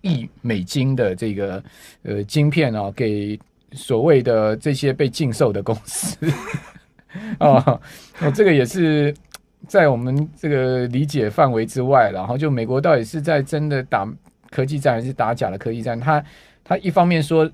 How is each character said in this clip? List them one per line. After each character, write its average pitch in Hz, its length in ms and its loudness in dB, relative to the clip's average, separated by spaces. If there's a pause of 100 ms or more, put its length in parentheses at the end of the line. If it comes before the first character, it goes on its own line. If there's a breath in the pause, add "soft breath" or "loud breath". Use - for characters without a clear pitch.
亿 147 280 -2 (120)
美 107 220 -2
金 135 320 0
的 104 200 0
这 107 180 -4
个， 98 300 -6 (400 soft breath)
呃， 101 200 -6
晶 147 260 0
片 143 260 0
啊， 101 200 -4
给 104 440 -4 (320)
所 147 320 -2
谓 147 180 6
的 110 340 2
这 143 180 -4
些 135 200 -2
被 135 160 -2
禁 127 220 -2
售 110 200 2
的 101 100 -4
公 110 140 -2 (100)
司。 - 320 -8 (540)
<laughs> - 680 -14
哦， 135 400 4 (400 loud breath)
哦， 151 140 0
这 208 100 2
个 190 80 6
也 139 140 4
是 151 480 2 (540)
在 175 200 4
我 135 80 4
们 131 400 -2
这 160 140 -6
个 127 380 0
理 127 180 -2
解 139 240 0
范 135 220 2
围 113 140 0
之 127 160 -4
外， 127 300 4
然 92 140 -6
后 120 120 -4
就 151 120 0
美 120 160 0
国 127 160 0
到 160 140 4
底 117 80 0
是 151 180 -8
在 151 200 0
真 147 280 -4
的 139 140 -2
打 107 240 -2 (420)
科 135 160 -2
技 143 140 -4
战， 135 160 2
还 113 60 -2
是 127 120 -6
打 117 200 -2
假 120 180 -2
的 98 60 -8
科 113 140 -6
技 117 100 -6
战？ 117 160 -4
他， 147 240 0 (420 soft breath)
他 180 160 -2
一 185 100 -4
方 175 180 4
面 170 140 2
说， 160 320 2